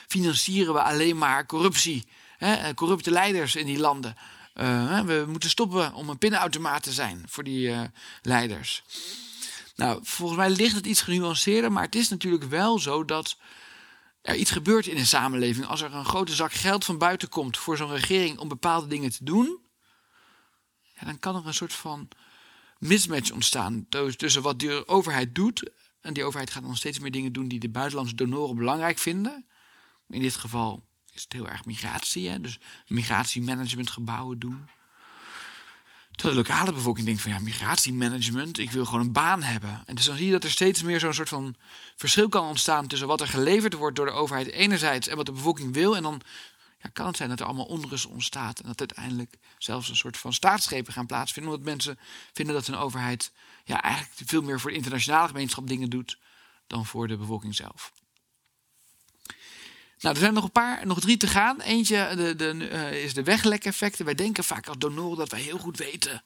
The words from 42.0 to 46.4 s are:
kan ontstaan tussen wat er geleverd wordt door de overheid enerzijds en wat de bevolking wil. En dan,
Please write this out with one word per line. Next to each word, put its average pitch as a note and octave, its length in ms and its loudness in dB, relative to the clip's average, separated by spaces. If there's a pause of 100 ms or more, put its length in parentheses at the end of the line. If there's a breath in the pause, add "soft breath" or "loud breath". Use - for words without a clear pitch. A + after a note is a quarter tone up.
kan G3 200 2
ontstaan D3+ 380 2
tussen C3+ 220 -2
wat D3+ 120 4
er D3 80 -2
geleverd F3 440 4
wordt D3 240 -2
door C#3+ 100 2
de C#3 60 -2
overheid C#3 340 0
enerzijds D#3 600 2
en - 80 -4
wat D3+ 100 -2
de C#3 60 -6
bevolking C#3 420 0
wil. F#3+ 220 4
En F3+ 60 -2
dan, D3+ 180 -4 (600 loud breath)